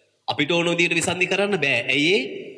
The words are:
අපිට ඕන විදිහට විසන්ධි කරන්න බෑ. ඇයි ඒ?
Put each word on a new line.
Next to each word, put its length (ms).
අපිට 240
ඕන 160
විදිහට 260
විසන්ධි 320
කරන්න 300
බෑ. 300
ඇයි 260
ඒ? 80